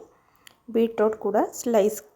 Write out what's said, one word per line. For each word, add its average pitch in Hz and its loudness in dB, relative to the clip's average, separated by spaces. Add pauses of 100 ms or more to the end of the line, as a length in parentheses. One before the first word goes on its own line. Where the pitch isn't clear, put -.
(720)
ಬೀಟ್ರೋಟ್ 226 0
ಕೂಡ 202 -2 (160)
ಸ್ಲೈಸ್ 208 0 (160)